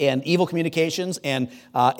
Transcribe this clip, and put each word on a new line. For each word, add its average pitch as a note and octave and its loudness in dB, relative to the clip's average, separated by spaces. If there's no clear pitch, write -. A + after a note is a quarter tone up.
and C3+ 2
evil F3 2
communications, E3 -2
and, C3 -2
uh, B2+ 4